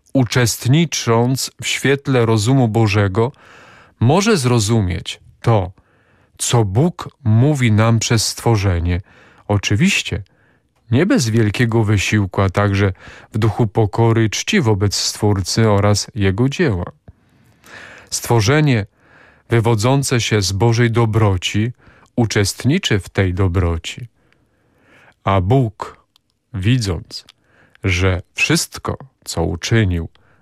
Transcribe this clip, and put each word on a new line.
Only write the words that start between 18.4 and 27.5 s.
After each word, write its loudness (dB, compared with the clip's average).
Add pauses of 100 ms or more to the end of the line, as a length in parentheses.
wywodzące 0
się 0
z -2
Bożej 2
dobroci 0 (440)
uczestniczy 0
w -12
tej -2
dobroci. -2 (1160)
A 0
Bóg, -2 (480)
widząc, -4 (580)